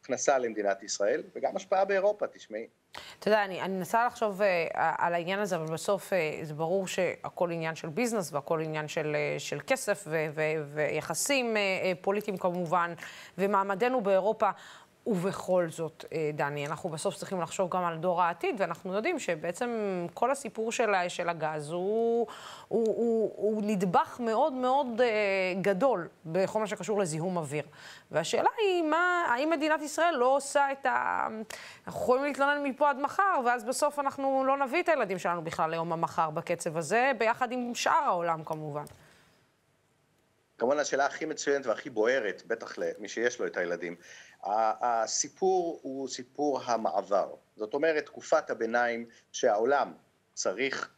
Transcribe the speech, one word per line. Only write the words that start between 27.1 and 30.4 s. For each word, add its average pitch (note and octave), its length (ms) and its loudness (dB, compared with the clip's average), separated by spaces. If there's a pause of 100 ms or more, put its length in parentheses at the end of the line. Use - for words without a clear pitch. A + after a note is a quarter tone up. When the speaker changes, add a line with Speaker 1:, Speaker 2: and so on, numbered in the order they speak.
Speaker 2:
אוויר. D3 260 -4 (480)
והשאלה E3 460 2
היא, F#4 260 2
מה, F4 460 2
האם B3+ 200 2
מדינת D#4 320 2
ישראל D#4+ 340 0
לא B3+ 200 4
עושה C#4 360 2